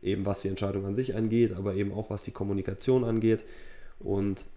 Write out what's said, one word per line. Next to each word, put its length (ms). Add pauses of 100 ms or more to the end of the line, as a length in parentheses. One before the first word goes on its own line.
eben 240
was 160
die 60
Entscheidung 360
an 100
sich 220
angeht, 380
aber 200
eben 180
auch 180
was 120
die 80
Kommunikation 720
angeht 420 (520)
und 460 (120)